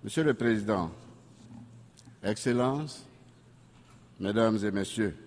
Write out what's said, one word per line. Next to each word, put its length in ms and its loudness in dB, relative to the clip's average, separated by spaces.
Monsieur 200 -2
le 100 4
Président, 580 0
Excellences, 840 -2
Mesdames 440 2
et 80 0
Messieurs 440 -2